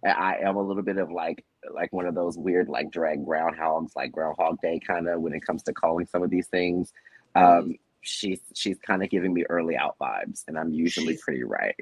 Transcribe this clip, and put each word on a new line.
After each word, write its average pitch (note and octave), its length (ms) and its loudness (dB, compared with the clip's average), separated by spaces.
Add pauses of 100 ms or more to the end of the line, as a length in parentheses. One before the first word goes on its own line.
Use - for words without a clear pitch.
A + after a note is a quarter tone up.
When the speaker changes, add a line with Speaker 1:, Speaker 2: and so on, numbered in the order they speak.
Speaker 1:
I F#2+ 360 2
am G2 140 2
a G2+ 60 0
little G2 200 -2
bit F#2+ 160 -2
of, F2 120 0
like, E2 340 -6 (300)
like, E2+ 180 -4
one F2+ 140 -2
of E2+ 80 -2
those E2+ 240 -2
weird, F2 300 4
like, D2 220 -4
drag D#2 360 -2
groundhogs, D#2+ 680 0
like, C2 160 -4
Groundhog D#2+ 500 0
Day E2 240 0
kinda E2+ 320 -2
when D#2+ 160 -2
it D#2+ 100 -6
comes E2 200 -4
to D2+ 80 -4
calling E2+ 340 0
some F2 160 -2
of F2 80 0
these F2+ 160 0
things. F2+ 460 0 (420)
Um, F#2 100 8
Speaker 2:
Mm-hmm. E2+ 280 8 (300)
Speaker 1:
she's, - 380 -4 (140)
she's F#2+ 240 -2
kinda G2 300 -2
giving F#2 260 2
me F2 160 2
early E2 260 0
out C#2 240 -2
vibes, G#1 480 -6
and D#2 100 -6
I'm D#2+ 140 -2
usually E2 420 0
Speaker 2:
She's - 80 -14
Speaker 1:
pretty C2 220 -4
right. G1+ 380 -2